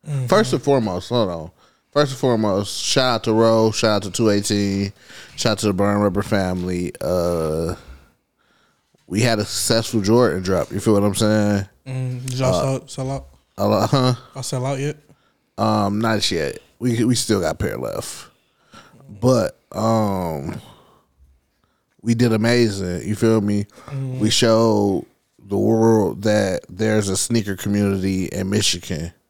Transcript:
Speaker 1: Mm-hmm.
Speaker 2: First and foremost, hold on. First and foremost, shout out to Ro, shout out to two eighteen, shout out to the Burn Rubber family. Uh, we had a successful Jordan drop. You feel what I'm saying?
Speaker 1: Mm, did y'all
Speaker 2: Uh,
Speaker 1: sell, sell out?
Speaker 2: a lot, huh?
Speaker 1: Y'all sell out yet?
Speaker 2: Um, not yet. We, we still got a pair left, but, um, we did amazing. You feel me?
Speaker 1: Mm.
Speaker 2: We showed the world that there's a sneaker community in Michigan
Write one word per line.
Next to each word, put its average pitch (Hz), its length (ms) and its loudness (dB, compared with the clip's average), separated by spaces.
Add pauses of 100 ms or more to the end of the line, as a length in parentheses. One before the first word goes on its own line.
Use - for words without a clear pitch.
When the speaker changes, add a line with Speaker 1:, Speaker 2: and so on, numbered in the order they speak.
Speaker 1:
Mm-hmm. 139 200 -4
Speaker 2:
First 170 260 2
and 135 100 -2
foremost, 107 460 0
hold 113 220 0
on. 80 200 -8 (420)
First 143 200 0
and 127 80 -12
foremost, 107 640 0
shout 127 300 2
out 110 100 -4
to 113 80 0
Ro, 113 380 4
shout 107 260 2
out 98 60 -2
to 101 80 -10
two 113 180 2
eighteen, 101 640 0 (440)
shout 113 160 0
out 101 80 -2
to 110 80 0
the 101 40 2
Burn 101 300 0
Rubber 98 200 0
family. 90 800 -2
Uh, 82 760 -2 (1300)
we 95 160 -2
had 117 160 2
a 107 80 -2
successful 113 560 -2
Jordan 101 400 4
drop. 90 280 0
You 101 100 -4
feel 110 120 2
what 101 120 4
I'm 101 100 2
saying? 104 520 2 (200)
Speaker 1:
Mm, 127 400 -8
did 127 120 -6
y'all 131 160 2
Speaker 2:
Uh, - 60 0 (200)
Speaker 1:
sell, - 80 -20
sell 131 220 -8
out? 135 160 -8 (300)
Speaker 2:
a 101 100 0
lot, 104 240 2
huh? 127 240 4 (200)
Speaker 1:
Y'all 135 80 -10
sell 127 240 -6
out 135 120 -4
yet? 147 180 -6 (600)
Speaker 2:
Um, 107 440 0
not 113 300 0
yet. 78 280 -2 (200)
We, 120 260 0
we 123 100 4
still 104 260 0
got 78 140 -2
a - 20 -8
pair 58 220 -4
left, - 500 -10 (800)
but, 107 500 0 (140)
um, 95 880 -2 (1400)
we 117 120 2
did 113 200 4
amazing. 104 720 0
You 104 80 -2
feel 113 240 4
me? 101 240 0 (220)
Speaker 1:
Mm. 135 320 -8
Speaker 2:
We 107 100 0
showed 107 800 2 (320)
the 101 180 -6
world 107 680 2
that 104 440 2
there's 107 400 0
a 92 80 -2
sneaker 101 400 -2
community 98 680 0
in 95 240 -6
Michigan 104 600 -2 (180)